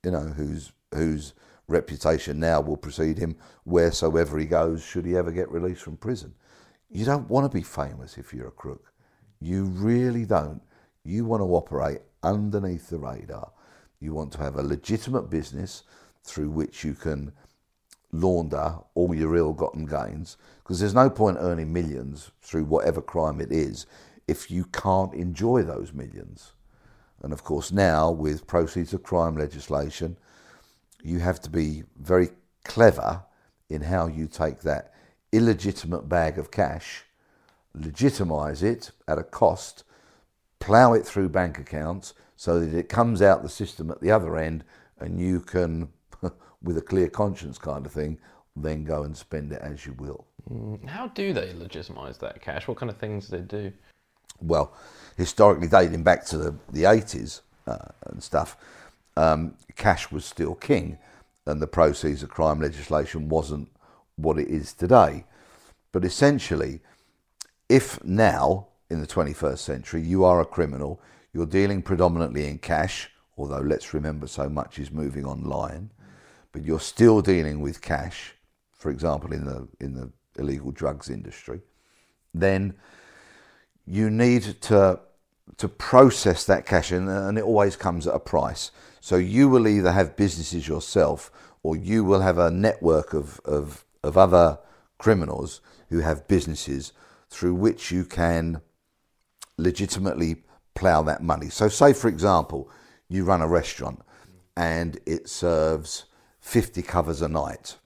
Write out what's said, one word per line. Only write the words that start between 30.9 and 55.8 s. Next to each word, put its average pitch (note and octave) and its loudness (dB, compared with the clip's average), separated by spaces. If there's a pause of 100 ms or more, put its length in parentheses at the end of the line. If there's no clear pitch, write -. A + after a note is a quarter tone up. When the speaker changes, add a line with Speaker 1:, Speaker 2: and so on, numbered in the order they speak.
Speaker 1:
you E2+ -4
have F2 -2
to D#2 -14
be D#2 -2 (140)
very F2+ 2 (340)
clever F#2 4 (440)
in D2+ -6
how E2+ 0
you D#2 -6
take D#2 -6
that - -4 (400)
illegitimate G2+ 0
bag D#2+ 0
of D2 -10
cash, E2 -4 (720)
legitimise D#2 -2
it A#2 -2 (180)
at D2+ 0
a E2 -6
cost, - 0 (760)
plough A#2 6
it A2+ 2
through G2 -2
bank F2 -2
accounts E2 -8 (220)
so E2+ 0
that D#2+ -2
it E2+ -2
comes A#2 2
out F#2+ 8
the D2+ -8
system E2 -8
at - -12
the F2+ 0
other E2+ 2
end, D#2+ -6 (360)
and E2+ -6
you F2+ 0
can, E2 -2 (340)
<laughs> - -12
with F2 -4
a D#2+ -2
clear F#2 2
conscience F#2 -6
kind C#2+ -8
of C#2+ -16
thing, D2+ -6 (360)
then D2+ -6
go D2+ -4
and D#2 -10
spend D2 -10
it - -12
as C#2+ -14
you C#2 -14
will. C#2 -14 (240)
Speaker 2:
Mm, A2 -12
how G#3 -12
do G3 -4
they F#2 -4
legitimise E2 -14
that - -12
cash? - -10
What - -8
kind A#2+ -10
of G2+ -14
things G#2 -10
do F#2 -8
they F2 -8
do? G2 -10 (680)
Speaker 1:
Well, D#2+ 0 (440)
historically, F2+ 6
dating E2+ 6